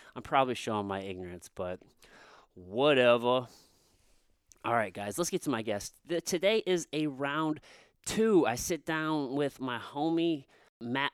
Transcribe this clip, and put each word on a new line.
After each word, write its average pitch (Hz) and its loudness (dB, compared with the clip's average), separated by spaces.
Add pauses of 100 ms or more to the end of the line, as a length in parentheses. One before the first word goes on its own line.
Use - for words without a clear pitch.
(160)
I'm 127 -12
probably 131 2
showing 104 -4
my 98 -4
ignorance, 90 -10
but 90 -6 (760)
whatever. 123 4 (1160)
All 117 0
right, 107 2
guys, 101 -8
let's - -2
get 185 -4
to 151 -4
my 113 -2
guest. 104 -4 (120)
The, 160 -2
today 190 0
is 180 0
a 156 -2
round 147 -2 (440)
two. 214 4
I 117 0
sit 160 -4
down 156 -2
with 143 -2
my 123 -6
homie, 160 -2 (360)
Matt 131 -2